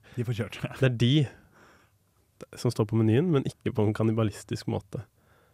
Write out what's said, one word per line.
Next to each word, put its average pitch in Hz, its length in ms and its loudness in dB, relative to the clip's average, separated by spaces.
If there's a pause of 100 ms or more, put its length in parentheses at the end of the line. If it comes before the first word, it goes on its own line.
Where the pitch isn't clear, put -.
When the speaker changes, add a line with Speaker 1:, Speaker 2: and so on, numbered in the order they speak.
(160)
Speaker 1:
De 120 80 -4
får 120 160 -4
kjørt 98 220 -8
seg. - 180 -6
Speaker 2:
Det 131 80 4
er 123 80 0
de 120 160 4 (1400)
som - 140 -2
står 113 200 0
på 113 80 2
menyen, 113 340 4
men 135 160 2
ikke - 240 -6
på 107 140 0
en 107 100 0
kannibalistisk 110 720 -2
måte. - 320 -6 (540)